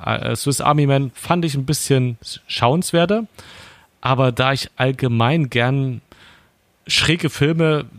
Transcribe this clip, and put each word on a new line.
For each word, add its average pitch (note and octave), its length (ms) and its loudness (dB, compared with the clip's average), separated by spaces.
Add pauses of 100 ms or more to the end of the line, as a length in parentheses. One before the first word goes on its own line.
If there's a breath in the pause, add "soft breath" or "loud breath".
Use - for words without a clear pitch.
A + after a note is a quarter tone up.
Äh, A2+ 320 -2
Swiss - 260 -2
Army D3 240 2
Man C#3 280 2
fand F3 300 -2
ich D#3 100 -4
ein C3+ 120 -4
bisschen C3 500 0 (300)
schauenswerter. F3 800 0 (760 loud breath)
Aber B2+ 280 2
da B2+ 200 0
ich - 240 -6
allgemein C3 720 2
gern B2 540 0 (840 loud breath)
schräge D#3+ 440 0
Filme, D#3 560 0 (120)